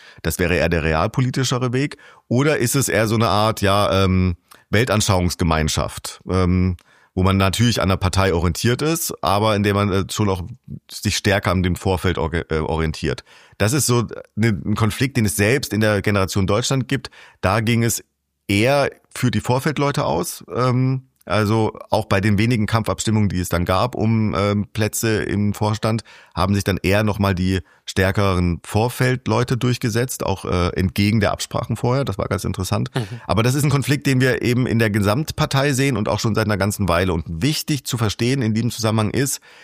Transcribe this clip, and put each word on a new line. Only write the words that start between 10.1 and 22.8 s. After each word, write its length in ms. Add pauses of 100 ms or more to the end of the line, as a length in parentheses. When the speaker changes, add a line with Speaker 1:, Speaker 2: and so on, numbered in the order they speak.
Speaker 1:
schon 180
auch 140 (440)
sich 300
stärker 320
an 140
dem 120
Vorfeld 440
orge-, 320
äh, 80
orientiert. 640 (340)
Das 160
ist 140
so 180 (300)
ne, 140
ein 260
Konflikt, 420
den 80
es 100
selbst 380
in 80
der 220
Generation 420
Deutschland 420
gibt. 220 (320)
Da 200
ging 220
es 200 (440)
eher 440 (180)
für 220
die 100
Vorfeldleute 640
aus, 380 (120)
ähm, 520 (180)
also 540 (100)
auch 180
bei 120
den 180
wenigen 280
Kampfabstimmungen, 640